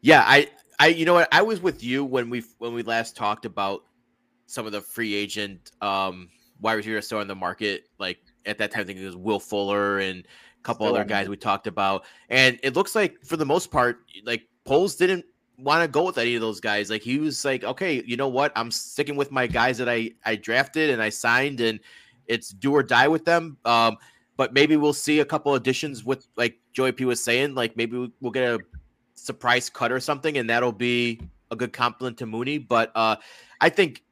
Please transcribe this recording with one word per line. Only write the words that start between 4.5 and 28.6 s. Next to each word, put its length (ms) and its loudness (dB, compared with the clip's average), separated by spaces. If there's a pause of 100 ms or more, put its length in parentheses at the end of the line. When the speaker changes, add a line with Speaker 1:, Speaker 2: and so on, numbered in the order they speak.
Speaker 1:
of 80 -10
the 80 -6
free 340 -6
agent, 680 -6
um, 480 -4 (320)
wide 140 0
receivers 320 -6
still 120 -6
on 80 -6
the 80 -8
market. 540 -6 (100)
Like, 200 -6 (280)
at 120 -6
that 120 -2
time, 120 -6
I 20 -2
think 160 -14
it 40 -12
was 120 -12
Will 240 -2
Fuller 580 -2
and 220 -4
a 420 -20
couple 240 -4
other 80 2
Speaker 2:
Still 80 0
on 60 -6
Speaker 1:
guys 160 0
Speaker 2:
there. 60 -8
Speaker 1:
we 60 -8
talked 300 -2
about. 380 -2 (240)
And 340 4
it 140 0
looks 180 0
like, 300 0
for 120 -6
the 100 0
most 260 -2
part, 260 2 (260)
like, 220 -6 (180)
Poles 300 2
didn't 300 2 (340)
wanna 300 2
go 160 2
with 140 -4
any 180 0
of 40 0
those 200 -4
guys. 300 -2
Like, 120 -4
he 160 -2
was 260 -4
like, 200 -2
"Okay, 420 -4
you 100 -6
know 120 -2
what? 260 0
I'm 160 -4
sticking 460 -6
with 160 -4
my 160 0
guys 300 0
that 100 -2
I, 240 -2 (120)
I 120 -2
drafted 540 0
and 120 0
I 60 0
signed, 520 0
and 200 0 (460)
it's 240 -4
do 220 -2
or 120 4
die 240 4
with 160 0
them." 400 0
Um, 320 4 (400)
but 180 -2
maybe 220 6
we'll 160 4
see 280 0
a 40 4
couple 300 -2
additions 500 -4
with, 220 -4 (100)
like 220 -2 (140)
Joey 200 0
P 120 -4
was 180 0
saying, 320 0
like, 220 -4
maybe 220 -4
we, 120 -6 (100)
we'll 120 -6
get 120 0
a 140 0 (560)